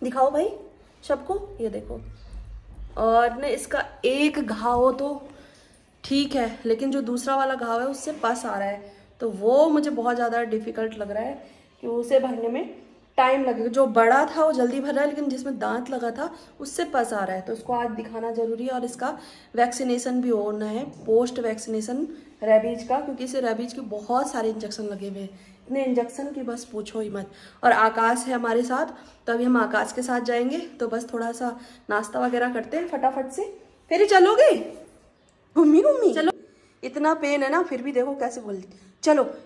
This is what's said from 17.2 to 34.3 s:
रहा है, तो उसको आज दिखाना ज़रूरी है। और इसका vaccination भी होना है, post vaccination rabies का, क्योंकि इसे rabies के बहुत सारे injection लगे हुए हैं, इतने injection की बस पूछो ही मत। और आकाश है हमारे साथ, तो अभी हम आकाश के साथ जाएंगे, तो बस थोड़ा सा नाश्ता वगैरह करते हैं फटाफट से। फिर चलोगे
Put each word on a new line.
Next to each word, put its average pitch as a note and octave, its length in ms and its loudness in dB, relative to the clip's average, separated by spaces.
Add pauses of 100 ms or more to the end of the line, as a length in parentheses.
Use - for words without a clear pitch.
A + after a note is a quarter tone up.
रहा F#3 120 -4
है, F#3+ 60 -8
तो A3+ 100 -8
उसको A3+ 200 -6
आज A#3+ 180 -2
दिखाना A3+ 420 -8
ज़रूरी A3+ 320 -4
है। C4 60 -4
और B3+ 140 -4
इसका B3 340 -6 (360)
vaccination B3 680 0
भी B3 80 -2
होना G#3+ 380 0
है, A3 180 -4
post B3 540 0
vaccination A3 680 -4 (340)
rabies A3 460 4
का, C4 120 2
क्योंकि C#4 240 -8
इसे C4 160 -4
rabies A#3 320 -2
के - 80 -12
बहुत A#3+ 500 -2
सारे A3 180 -2
injection A3 340 -6
लगे G3+ 260 -8
हुए G3 120 -10
हैं, F#3+ 100 -10 (360)
इतने C4+ 180 -2
injection B3+ 480 -2
की C#4+ 100 -10
बस A#3+ 220 -8
पूछो G#3+ 360 -8
ही G#3 100 -6
मत। G3 200 -10 (340)
और A#3+ 80 8
आकाश A3+ 540 2
है B3+ 80 -2
हमारे A#3 280 0
साथ, B3+ 240 -2 (400)
तो A#3 60 0
अभी A#3 120 0
हम B3+ 120 4
आकाश G#3+ 360 0
के B3 100 -6
साथ B3 180 -2
जाएंगे, A#3+ 380 0
तो A#3+ 300 -6
बस A#3 240 -4
थोड़ा A#3 200 -4
सा A#3+ 280 -6 (300)
नाश्ता A3 300 -2
वगैरह B3 320 0
करते A#3 240 -4
हैं F4 120 -4
फटाफट C4 420 0
से। - 300 -8 (280)
फिर G4 200 6
चलोगे G4+ 680 6 (800)